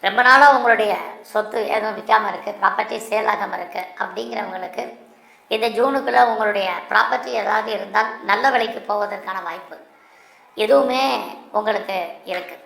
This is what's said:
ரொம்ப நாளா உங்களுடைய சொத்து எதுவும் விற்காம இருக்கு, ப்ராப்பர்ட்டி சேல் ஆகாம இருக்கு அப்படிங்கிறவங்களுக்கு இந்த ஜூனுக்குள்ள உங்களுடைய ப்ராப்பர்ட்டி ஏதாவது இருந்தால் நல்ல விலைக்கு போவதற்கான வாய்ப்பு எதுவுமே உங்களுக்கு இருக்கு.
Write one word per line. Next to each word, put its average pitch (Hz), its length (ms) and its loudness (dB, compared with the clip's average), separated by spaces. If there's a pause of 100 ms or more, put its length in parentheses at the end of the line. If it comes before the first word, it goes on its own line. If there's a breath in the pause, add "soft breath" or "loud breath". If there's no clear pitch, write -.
ரொம்ப 196 220 0
நாளா 269 340 8
உங்களுடைய 220 400 2 (260)
சொத்து 214 460 -4
எதுவும் 214 300 -2
விற்காம 214 300 2
இருக்கு, 196 220 -8 (120)
ப்ராப்பர்ட்டி 220 360 0 (100)
சேல் 214 240 0
ஆகாம 196 240 -4
இருக்கு 180 300 -10 (120)
அப்படிங்கிறவங்களுக்கு 190 880 -8 (640 soft breath)
இந்த 220 200 -2
ஜூனுக்குள்ள 247 560 2
உங்களுடைய 208 480 0 (160)
ப்ராப்பர்ட்டி 254 420 0 (100)
ஏதாவது 214 320 -2
இருந்தால் 208 520 -4
நல்ல 226 260 2
விலைக்கு 226 300 -2
போவதற்கான 202 600 -6
வாய்ப்பு 170 340 -12 (800 soft breath)
எதுவுமே 254 500 2 (480)
உங்களுக்கு 208 460 -2 (260)
இருக்கு. 180 420 -10